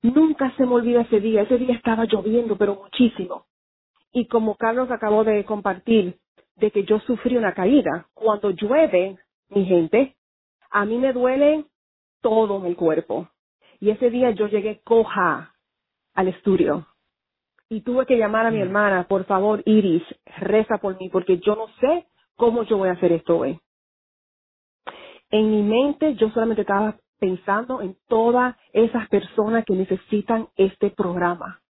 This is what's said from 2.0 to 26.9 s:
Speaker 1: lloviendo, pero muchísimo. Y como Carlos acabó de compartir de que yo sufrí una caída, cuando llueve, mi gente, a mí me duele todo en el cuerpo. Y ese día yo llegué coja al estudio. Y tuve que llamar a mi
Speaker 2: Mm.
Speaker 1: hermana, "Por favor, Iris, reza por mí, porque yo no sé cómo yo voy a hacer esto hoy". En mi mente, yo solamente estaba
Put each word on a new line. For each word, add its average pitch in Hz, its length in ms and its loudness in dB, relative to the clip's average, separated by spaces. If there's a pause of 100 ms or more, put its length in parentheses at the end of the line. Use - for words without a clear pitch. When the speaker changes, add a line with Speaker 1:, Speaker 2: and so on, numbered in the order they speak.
Speaker 1:
lloviendo, 220 520 -2
pero 202 180 0
muchísimo. - 720 -2 (640)
Y 240 140 -4
como 220 300 0
Carlos 240 340 -2
acabó 220 320 0
de 214 220 0
compartir 202 760 0 (380)
de 214 140 0
que 202 140 -2
yo 214 160 0
sufrí 240 360 -2
una 208 160 0
caída, 185 600 0
cuando 208 380 -2
llueve, 196 680 0 (320)
mi 196 160 0
gente, 185 500 2 (560)
a 208 140 -2
mí 220 140 -4
me 262 140 0
duele 277 520 2 (560)
todo 220 380 2
en 190 80 -8
el 175 100 -4
cuerpo. 160 520 -2 (500)
Y 202 120 0
ese 240 180 0
día 247 220 0
yo 208 160 -2
llegué 208 380 -4
coja 202 720 0 (580)
al 190 160 -2
estudio. 180 580 0 (840)
Y 220 120 -8
tuve 247 240 -2
que 254 120 2
llamar 220 280 0
a 226 60 0
mi 220 80 -2
Speaker 2:
Mm. 202 40 -2
Speaker 1:
hermana, 190 440 0
"Por 185 180 -2
favor, 208 400 0
Iris, 196 380 2 (340)
reza 208 420 0
por 190 200 -6
mí, 185 100 -12
porque 180 300 0
yo 208 160 0
no 220 120 -10 (140)
sé 320 260 0 (280)
cómo 233 280 2
yo 214 140 0
voy 190 120 0
a 180 40 -2
hacer 180 200 0
esto - 260 0
hoy". 131 200 -4 (1700)
En 214 200 2
mi 214 120 2
mente, 269 520 0
yo 220 160 0
solamente 226 300 -2
estaba 208 360 -2 (220)